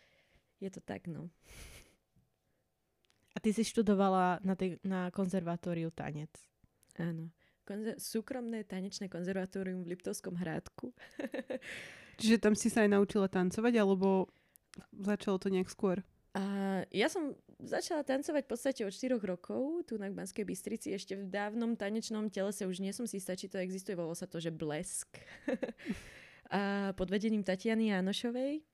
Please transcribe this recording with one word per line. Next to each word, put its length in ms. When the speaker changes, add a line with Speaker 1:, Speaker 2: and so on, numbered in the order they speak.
Speaker 1:
je 100
to 100
tak, 280
no. 200
Speaker 2:
A 40
ty 140
si 120
študovala 760
na 140
tej, 280
na 280
konzervatóriu 800
tanec? 400
Speaker 1:
Áno. 360
Konzer-, 340
súkromné 640
tanečné 460
konzervatórium 760
v 80
Liptovskom 460
Hrádku. 540
<laughs> 600
Speaker 3:
Čiže 240
tam 140
si 160
sa 160
aj 80
naučila 340
tancovať, 480
alebo 520
začalo 440
to 120
nejak 180
skôr? 320
Speaker 1:
A 100
ja 200
som 200
začala 440
tancovať 380
v 80
podstate 340
od 60
štyroch 320
rokov, 640
tu 120
na 100
Banskej 360
Bystrici, 480
ešte 220
v 140
dávnom 480
tanečnom 540
telese, 340
už 160
nie 100
som 160
si 140
istá, 160
či 140
to 100
existuje, 340
volalo 220
sa 100
to, 140
že 100
Blesk. 640
<laughs> 100
A 120
pod 160
vedením 340
Tatiany 480
Jánošovej. 720